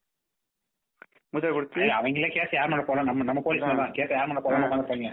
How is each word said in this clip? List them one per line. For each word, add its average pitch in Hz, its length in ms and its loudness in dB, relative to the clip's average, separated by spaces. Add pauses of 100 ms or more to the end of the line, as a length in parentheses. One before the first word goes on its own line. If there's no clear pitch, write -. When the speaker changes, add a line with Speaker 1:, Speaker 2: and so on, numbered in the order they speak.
(1300)
Speaker 1:
முத்திரை 156 240 0
கொடுத்து 143 280 -2
Speaker 2:
ஏய், 214 80 4
அவங்களே 151 380 0
கேஸ் 170 240 -4
யார் 147 160 2
மேல 151 140 0
போடலாம்? 139 240 0
நம்ம, 131 180 0
நம்ம 131 180 0
போலீஸ் 156 200 0
மேல 143 120 2
தான். 135 180 0
கேஸ் 139 180 -2
யார் 139 160 0
மேல 143 140 -2
போடலாம் 135 240 2
Speaker 1:
ஆ. - 20 2
Speaker 2:
உட்காந்துருப்பாங்க. 127 460 -2